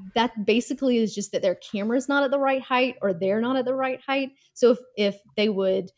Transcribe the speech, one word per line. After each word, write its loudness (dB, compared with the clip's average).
that 0
basically 0
is 0
just -8
that -2
their 2
camera's -4
not 2
at -2
the 2
right 0
height 0
or 0
they're 0
not 0
at 0
the -2
right -4
height. -2
So 6
if, 0
if -2
they 2
would -2